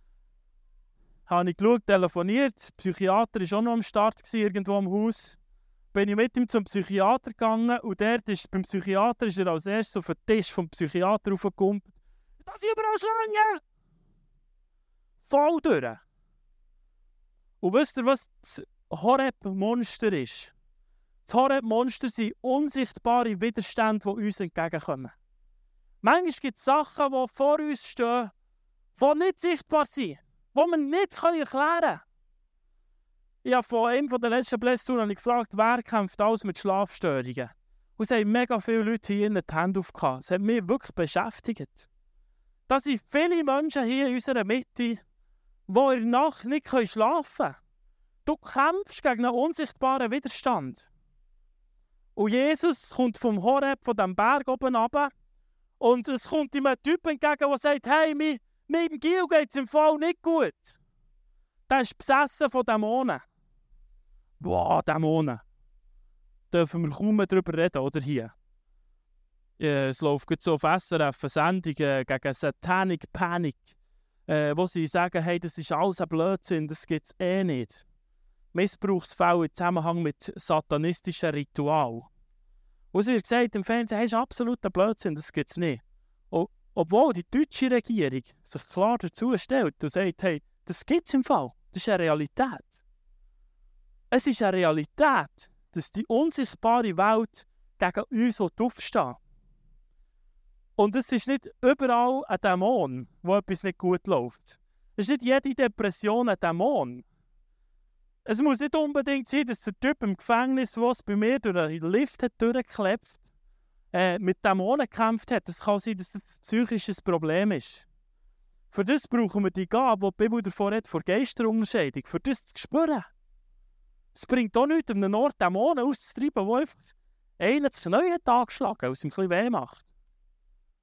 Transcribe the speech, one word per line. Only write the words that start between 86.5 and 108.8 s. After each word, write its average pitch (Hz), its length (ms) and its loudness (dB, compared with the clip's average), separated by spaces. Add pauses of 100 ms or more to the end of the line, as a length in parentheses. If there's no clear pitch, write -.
obwohl 208 400 4
die 175 160 -8
deutsche 262 400 0
Regierung 190 540 0 (200)
sich - 260 -14
klar 220 280 2
dazu 226 400 -2
stellt 226 460 -2
und 147 80 -4
sagt, 185 320 -2
«Hey, 160 180 -2 (240)
das - 180 -10
gibt's - 300 0
im 262 100 2
Fall, 151 280 0 (200)
das - 120 -8
ist 233 60 -2
eine 185 100 2
Realität.» 156 640 0 (1500)
Es 262 140 0
ist 240 140 0
eine 190 160 2
Realität, 170 920 0 (220)
dass - 180 -8
die - 160 -8
unsichtbare 233 920 0
Welt 220 500 0 (300)
gegen 185 240 -2
uns 226 400 0
aufstehen 202 640 -2
will. 123 100 -8 (1600)
Und 208 220 4
es - 160 -2
ist 233 140 -2
nicht 269 220 -4 (120)
überall 254 680 2
ein 185 160 -2
Dämon, 185 640 0 (140)
wo 185 160 2
etwas 196 260 -6
nicht 185 140 -6
gut 180 300 -2
läuft. 123 520 -4 (380)
Es 202 100 -2
ist 254 40 0
nicht 247 120 -2
jede 269 320 2
Depression 220 720 0
ein 196 160 2
Dämon. 170 640 -2 (1200)
Es 220 160 -2
muss 277 180 2
nicht 294 160 -2
unbedingt 277 540 -2